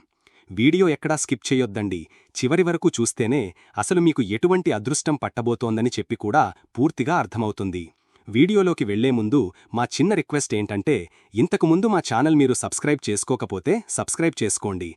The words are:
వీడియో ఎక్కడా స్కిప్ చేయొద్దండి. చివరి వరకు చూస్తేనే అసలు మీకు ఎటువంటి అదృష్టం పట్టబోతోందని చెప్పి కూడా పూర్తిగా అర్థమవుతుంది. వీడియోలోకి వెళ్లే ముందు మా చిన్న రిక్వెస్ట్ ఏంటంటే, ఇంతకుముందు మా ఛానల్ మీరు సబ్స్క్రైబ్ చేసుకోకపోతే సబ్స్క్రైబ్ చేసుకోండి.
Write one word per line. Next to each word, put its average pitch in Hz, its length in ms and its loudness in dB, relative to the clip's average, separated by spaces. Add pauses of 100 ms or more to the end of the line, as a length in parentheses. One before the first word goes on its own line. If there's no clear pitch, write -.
(500)
వీడియో 151 400 4
ఎక్కడా 156 260 -2
స్కిప్ - 320 -4
చేయొద్దండి. 104 540 -2 (340)
చివరి 160 280 2
వరకు 170 260 0
చూస్తేనే 117 520 -2 (360)
అసలు 175 240 0
మీకు 160 280 4
ఎటువంటి 175 420 2
అదృష్టం 127 440 -2
పట్టబోతోందని 117 760 -2
చెప్పి 113 260 -6
కూడా 117 280 2 (280)
పూర్తిగా 139 440 -2
అర్థమవుతుంది. 104 680 -4 (440)
వీడియోలోకి 170 580 2
వెళ్లే 107 260 0
ముందు 117 300 2 (320)
మా 117 100 0
చిన్న 156 300 0
రిక్వెస్ట్ 147 420 -2
ఏంటంటే, 104 420 -2 (380)
ఇంతకుముందు 175 520 2
మా 202 120 2
ఛానల్ 147 360 2
మీరు 135 180 4
సబ్స్క్రైబ్ 143 500 -2
చేసుకోకపోతే 107 720 -2 (140)
సబ్స్క్రైబ్ - 480 -4
చేసుకోండి. 95 600 -4